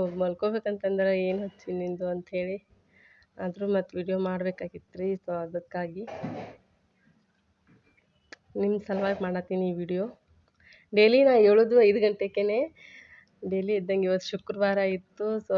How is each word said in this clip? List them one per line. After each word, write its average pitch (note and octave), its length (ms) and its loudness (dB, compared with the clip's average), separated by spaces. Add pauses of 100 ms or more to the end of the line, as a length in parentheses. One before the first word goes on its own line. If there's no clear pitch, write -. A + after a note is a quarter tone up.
(160)
"ಮಲ್ಕೋಬೇಕಂತಂದ್ರೆ G3 960 -2 (100)
ಏನ್ F#3 180 -2
ಹಚ್ಚಿ G3 320 -10
ನಿಂದು?" F3+ 360 -6
ಅಂಥೇಳಿ. F3+ 480 -6 (840)
ಆದ್ರೂ G3 300 -6
ಮತ್ತೆ F#3+ 280 -2
ವಿಡಿಯೋ F#3 220 -4
ಮಾಡ್ಬೇಕಾಗಿತ್ರಿ. F#3 1000 -6
So F#3 200 -10
ಅದಕ್ಕಾಗಿ E3+ 680 -8 (2500)
ನಿಮ್ G3+ 260 0
ಸಲುವಾಗಿ G3 420 -4
ಮಾಡತ್ತೀನಿ F#3 440 -4
ಈ F3+ 80 -2
ವಿಡಿಯೋ. F3+ 300 -6 (880)
ಡೈಲಿ A3 320 6
ನಾ C4 180 6
ಏಳೋದು A3 380 6
ಐದು G#3 200 6
ಗಂಟೆಗೇನೆ. G#3 580 0 (840)
ಡೈಲಿ F#3+ 320 -2
ಇದ್ದಂಗೆ F#3+ 320 0
ಇವತ್ತು F#3 220 -2
ಶುಕ್ರವಾರ G3 500 -2 (140)
ಇತ್ತು. F#3+ 340 -8 (140)
So G#3+ 180 -8